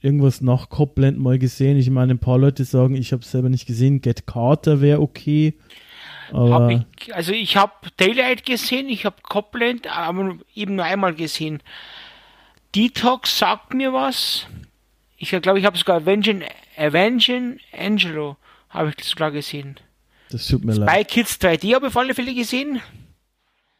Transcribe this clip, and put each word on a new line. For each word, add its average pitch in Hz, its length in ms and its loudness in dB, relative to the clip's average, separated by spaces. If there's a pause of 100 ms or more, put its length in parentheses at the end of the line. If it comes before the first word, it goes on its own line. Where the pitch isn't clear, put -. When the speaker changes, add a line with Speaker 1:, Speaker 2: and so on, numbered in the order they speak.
Speaker 1:
irgendwas 139 400 2
nach 123 280 0
Copland 135 500 2
mal 127 200 2
gesehen? 135 380 2
Ich 127 120 2
meine, 127 240 2
ein 123 60 0
paar 127 180 2
Leute 139 280 2
sagen, 127 300 2
ich 131 180 -2
hab's 120 180 -6
selber 127 180 0
nicht 127 160 0
gesehen. 131 360 2
Get - 260 -2
Carter 139 540 2
wär 147 200 4
okay. 151 560 0 (760)
Aber 120 220 4
Speaker 2:
Hab 120 180 6
ich, - 440 -4
also 170 180 -4
ich 220 220 -2
hab 202 420 0
Daylight 247 480 2
gesehen, 254 440 -2
ich 220 160 -6
hab - 180 -4
Copland, 233 640 -4
aber 175 500 -4 (180)
eben 202 200 -6
nur 180 100 -2
einmal 185 280 0
gesehen. 156 480 -6 (1120)
Detox 247 640 0
sagt 196 360 -2
mir 262 180 -2
was. 262 540 -4 (680)
Ich - 120 -12 (120)
glaub, 190 160 2
ich 196 80 0
hab 196 120 2
sogar 175 200 0
Avenging, 196 460 0 (340)
Avenging 240 800 0 (160)
Angelo 160 640 -4 (320)
hab 165 180 -4 (100)
ich - 80 -16
sogar 156 260 -4
gesehen. 143 440 -10 (560)
Speaker 1:
Das 120 160 -8
tut 127 180 0
mir 110 80 0
Speaker 2:
Spy 107 120 2
Speaker 1:
leid. 190 240 2
Speaker 2:
Kids - 300 -2
drei 170 180 2
D 202 180 0
hab 262 80 0
ich 277 60 -4
auf 220 80 -2
alle 254 180 0
Fälle 254 180 -6
gesehen. 247 480 -4 (1000)